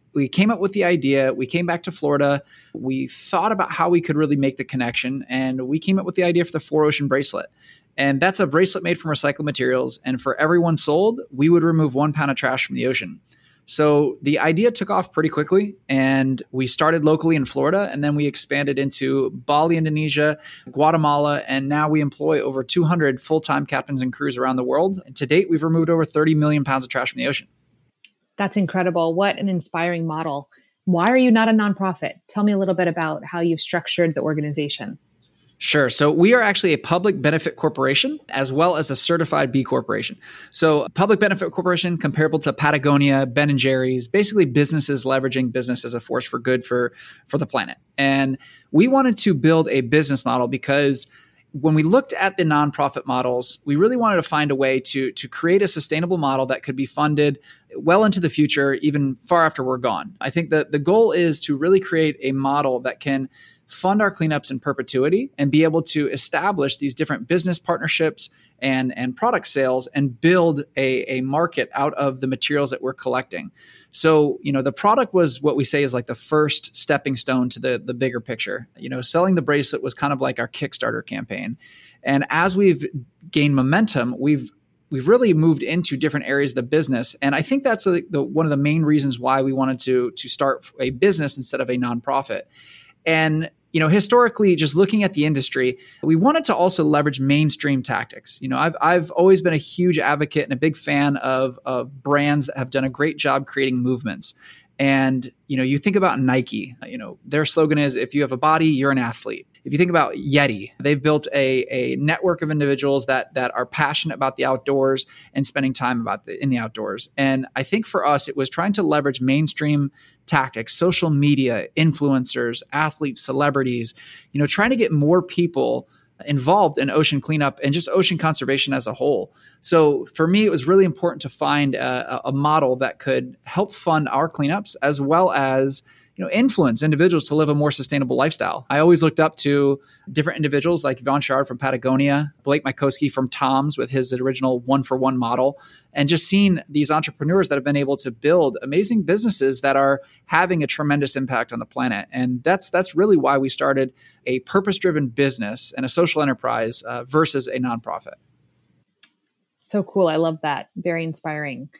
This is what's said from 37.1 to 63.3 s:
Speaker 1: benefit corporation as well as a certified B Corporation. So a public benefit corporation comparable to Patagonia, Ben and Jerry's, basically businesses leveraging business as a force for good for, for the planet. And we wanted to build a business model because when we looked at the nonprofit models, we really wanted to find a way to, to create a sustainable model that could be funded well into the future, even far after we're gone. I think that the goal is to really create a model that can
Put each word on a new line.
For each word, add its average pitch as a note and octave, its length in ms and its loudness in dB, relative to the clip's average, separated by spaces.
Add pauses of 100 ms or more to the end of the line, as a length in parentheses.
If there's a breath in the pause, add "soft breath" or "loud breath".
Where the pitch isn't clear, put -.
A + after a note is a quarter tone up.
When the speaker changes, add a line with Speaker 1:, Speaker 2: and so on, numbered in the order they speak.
Speaker 1:
benefit D3+ 360 0
corporation D3+ 600 0 (120)
as C3+ 200 -2
well D#3+ 260 2
as D3+ 140 0
a C3 60 -2
certified D3 560 0
B C3+ 100 2
Corporation. A#2 540 -4 (360 loud breath)
So D3+ 320 2
a - 40 -8
public G3+ 320 2
benefit F#3+ 300 0
corporation F3 480 -2
comparable D#3 400 0
to C#3+ 160 -2
Patagonia, C#3+ 720 2
Ben C#3+ 240 0
and C#3 80 2
Jerry's, B2+ 500 0
basically G3+ 380 2
businesses C#3 580 2
leveraging C3 480 0
business B2 320 -4
as A#2 80 -8
a A#2+ 80 -6
force - 240 -6
for B2+ 140 -6
good B2 260 0
for, B2 300 -2 (320 loud breath)
for - 100 -4
the D3 80 -4
planet. F#2+ 320 -4 (220)
And C#3 400 0 (320 loud breath)
we F#3+ 180 6
wanted C4 300 4
to G3 160 2
build D#3+ 340 4
a C3+ 140 0
business C#3 420 0
model B2 240 0
because C#3 580 0 (460 soft breath)
when D#3 220 0
we D#3 80 4
looked G3 320 2
at F#3+ 240 -2
the F3+ 60 2
nonprofit D3 600 0
models, B2+ 640 -2
we C#3+ 100 0
really A3 200 2
wanted A3 200 2
to D#3+ 60 2
find D3+ 280 0
a C#3 40 0
way C3 260 2
to, C3 320 -4
to - 160 -10
create F3+ 320 2
a G3 80 2
sustainable E3 480 -2
model C3+ 300 0
that C3 160 -4
could C3 140 -8
be C3+ 100 -4
funded D3 520 2 (380 loud breath)
well F#3 280 4
into F#3 160 2
the E3+ 100 0
future, C#3 440 2
even C#3 400 0
far E3+ 300 2
after D3+ 180 -2
we're B2+ 140 -2
gone. A#2 460 -4
I C3+ 80 -4
think E3 200 -4
that D#3 220 0
the D3 60 0
goal F#3+ 340 4
is E3 280 2
to D3 140 -4
really F3 260 4
create D#3+ 420 0
a C3+ 100 -2
model C3+ 480 0
that B2+ 180 -6
can C3+ 300 -4 (380 soft breath)